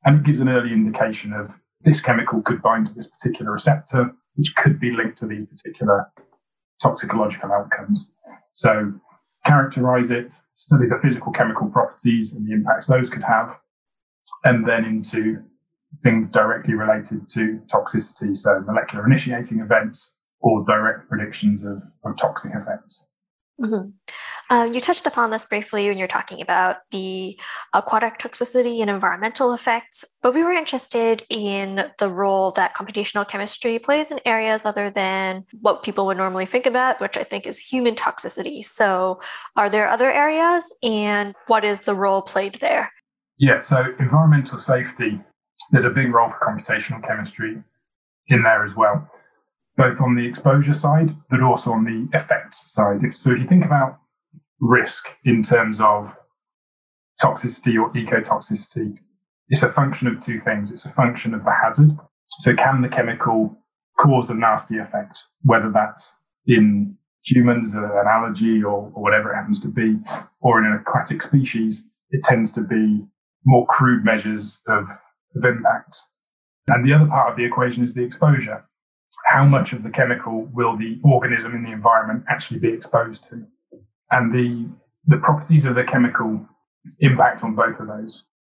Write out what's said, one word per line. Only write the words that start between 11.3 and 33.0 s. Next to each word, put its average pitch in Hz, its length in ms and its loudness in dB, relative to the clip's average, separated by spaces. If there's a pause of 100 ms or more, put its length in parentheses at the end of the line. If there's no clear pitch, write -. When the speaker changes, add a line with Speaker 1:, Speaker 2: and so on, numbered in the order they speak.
Speaker 1:
chemical 110 360 0
properties 117 680 0
and 107 140 -6
the 110 60 -4
impacts 107 340 0
those 127 220 2
could 104 140 -10
have, 113 360 0 (840)
and 117 240 4
then 113 180 0
into 110 580 -4 (580)
things 113 300 2
directly 110 420 0
related 107 560 -4
to 110 300 -4 (120)
toxicity, 104 680 -4
so 101 280 0
molecular 107 400 -6
initiating 120 540 0
events 107 540 -2 (260)
or 110 260 2
direct 110 440 0
predictions 104 540 -4
of, 101 180 -10 (240)
of - 120 -8
toxic - 380 -6
effects. - 500 -12 (560)
Speaker 2:
Mm-hmm. 214 280 -4 (600)
Um, 233 240 2
you 247 80 -4
touched - 240 -2
upon 240 240 0
this 220 160 -4
briefly 208 420 -4
when 202 100 -2
you're 185 100 -4
talking - 340 -6
about 185 360 0 (120)
the 190 500 -8 (340)
aquatic 220 440 0
toxicity 240 640 -2
and 208 80 -2
environmental 202 640 -2
effects, 233 500 -4 (200)
but 254 100 2
we 311 100 2
were 349 80 0
interested 240 800 -2
in 196 680 -4
the 202 100 0
role 190 440 0
that 185 220 -2
computational 202 520 -6